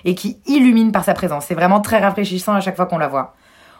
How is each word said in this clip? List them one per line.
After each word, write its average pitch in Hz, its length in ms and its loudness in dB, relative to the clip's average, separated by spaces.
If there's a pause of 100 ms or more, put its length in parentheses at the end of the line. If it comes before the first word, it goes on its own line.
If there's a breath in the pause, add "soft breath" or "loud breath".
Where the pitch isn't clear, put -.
et 180 80 0
qui - 320 -8
illumine 247 460 4
par - 120 -2
sa - 120 0
présence. 151 320 -6
C'est 175 80 -6
vraiment 180 260 4
très 214 160 0
rafraîchissant 196 560 -2
à 196 80 0
chaque 185 140 -4
fois 185 100 -2
qu'on 175 140 -4
la 151 80 -2
voit. 135 260 -6 (460 soft breath)